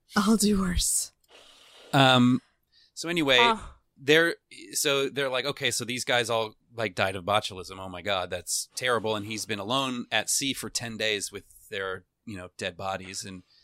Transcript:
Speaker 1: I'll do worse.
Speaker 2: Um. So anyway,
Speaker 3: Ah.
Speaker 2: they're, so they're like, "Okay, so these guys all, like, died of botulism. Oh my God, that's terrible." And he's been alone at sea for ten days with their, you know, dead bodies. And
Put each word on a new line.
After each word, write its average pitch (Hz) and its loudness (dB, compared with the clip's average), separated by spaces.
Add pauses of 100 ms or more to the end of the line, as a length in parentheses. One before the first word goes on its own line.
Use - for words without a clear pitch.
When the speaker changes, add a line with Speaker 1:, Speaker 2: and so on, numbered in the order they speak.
(160)
Speaker 1:
I'll 214 4
do 202 2
worse. - 0 (800)
Speaker 2:
Um. 127 6 (540)
So - -8
anyway, 147 4
Speaker 3:
Ah. - 2 (260)
Speaker 2:
they're, 160 4 (380)
so 139 0
they're 135 -4
like, 127 -2
"Okay, 135 -2
so 120 -4
these 120 -4
guys 120 2
all, 113 -2 (180)
like, 110 -4
died 98 0
of 90 -10
botulism. 95 -2
Oh 95 -10
my 92 -12
God, 90 -4
that's - -6
terrible." 110 0
And 104 -6
he's 107 -8
been 107 -6
alone 123 -4
at 110 -2
sea 135 0
for - -10
ten 113 -8
days 104 -2
with 98 -12 (260)
their, 95 -8 (220)
you 104 -10
know, 90 -14
dead 92 -8
bodies. 95 -8
And 92 -14 (220)